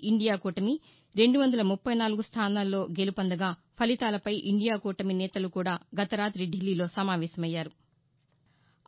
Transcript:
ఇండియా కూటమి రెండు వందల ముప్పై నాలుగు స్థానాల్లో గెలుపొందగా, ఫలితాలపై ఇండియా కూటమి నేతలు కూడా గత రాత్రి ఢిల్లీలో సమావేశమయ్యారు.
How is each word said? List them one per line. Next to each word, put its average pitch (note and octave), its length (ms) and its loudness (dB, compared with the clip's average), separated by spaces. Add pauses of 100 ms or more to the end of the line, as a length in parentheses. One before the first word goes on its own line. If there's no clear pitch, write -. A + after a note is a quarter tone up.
ఇండియా G#3+ 320 2
కూటమి G3 380 -2 (420)
రెండు B3 240 6
వందల B3 220 4
ముప్పై G3 320 0
నాలుగు A3 280 0
స్థానాల్లో G3+ 600 0 (100)
గెలుపొందగా, F#3 580 -2 (260)
ఫలితాలపై A3 580 0 (120)
ఇండియా G#3 320 2
కూటమి G3 360 -4
నేతలు F#3 340 -2
కూడా F3+ 280 -2 (200)
గత F3 180 -2
రాత్రి G#3 340 -2
ఢిల్లీలో F3+ 420 -2
సమావేశమయ్యారు. E3 840 -4 (1160)